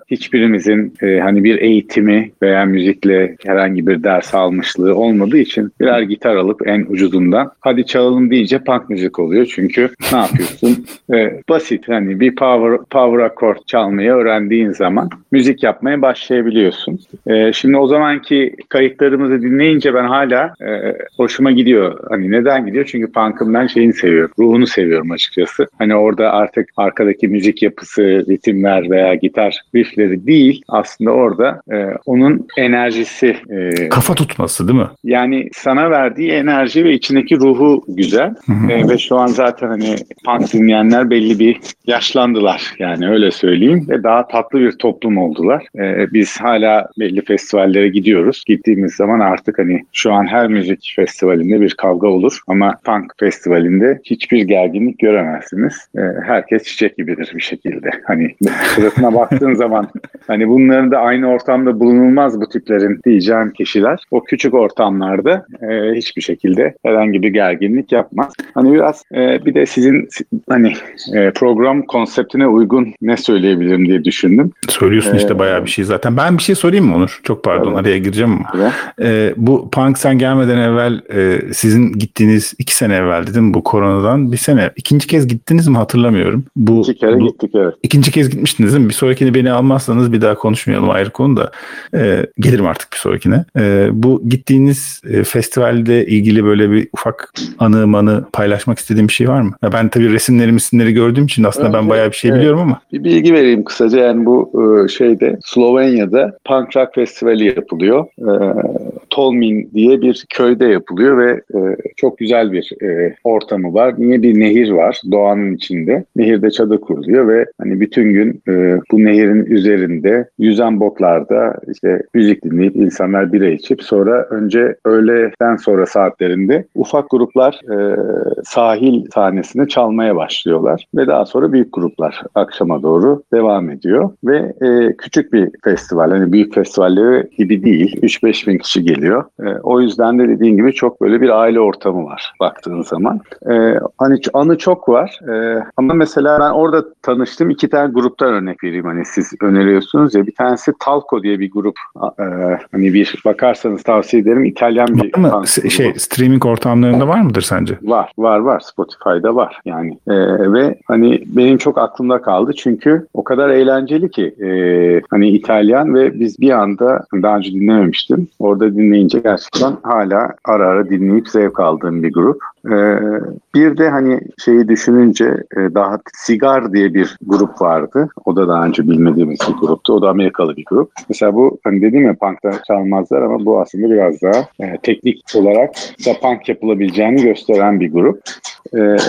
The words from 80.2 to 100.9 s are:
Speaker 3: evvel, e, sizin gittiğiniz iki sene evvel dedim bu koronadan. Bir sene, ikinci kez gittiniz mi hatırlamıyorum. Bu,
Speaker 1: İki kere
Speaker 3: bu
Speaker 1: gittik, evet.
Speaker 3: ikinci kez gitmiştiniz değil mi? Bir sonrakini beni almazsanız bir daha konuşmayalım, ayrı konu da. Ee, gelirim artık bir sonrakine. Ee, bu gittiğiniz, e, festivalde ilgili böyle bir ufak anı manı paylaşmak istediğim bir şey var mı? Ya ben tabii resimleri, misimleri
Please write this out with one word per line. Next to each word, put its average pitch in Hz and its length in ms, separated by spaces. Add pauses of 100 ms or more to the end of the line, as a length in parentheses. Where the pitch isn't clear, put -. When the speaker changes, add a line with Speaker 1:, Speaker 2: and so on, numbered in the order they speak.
Speaker 3:
evvel, 117 440 (120)
e, 95 400
sizin 117 400
gittiğiniz 107 640
iki - 160
sene 104 200
evvel 87 320
dedim 110 260
bu 87 100
koronadan. 104 680
Bir 120 60
sene, 120 380
ikinci - 320
kez 156 200
gittiniz 160 400
mi 131 100
hatırlamıyorum. 113 680 (100)
Bu, 113 260
Speaker 1:
İki 107 140
kere 117 240
Speaker 3:
bu 117 80
Speaker 1:
gittik, - 280
evet. 92 180 (100)
Speaker 3:
ikinci 143 280
kez 143 180
gitmiştiniz 127 440
değil 143 100
mi? 107 60
Bir 104 40
sonrakini 131 400
beni 127 180
almazsanız 123 600
bir 110 80
daha 107 140
konuşmayalım, 101 540
ayrı 95 200
konu 131 280
da. - 140 (440)
Ee, 104 300 (140)
gelirim 110 280
artık - 260
bir - 40
sonrakine. 104 480 (140)
Ee, 101 320
bu 117 380
gittiğiniz, 135 800
e, 104 140
festivalde 120 800
ilgili 107 400
böyle 104 260
bir 107 220
ufak - 380 (280)
anı 110 280
manı 104 360 (100)
paylaşmak 104 460
istediğim 107 280
bir 107 60
şey 123 160
var 135 120
mı? 104 100 (120)
Ya 104 100
ben 113 160
tabii 117 240
resimleri, 117 380
misimleri 117 420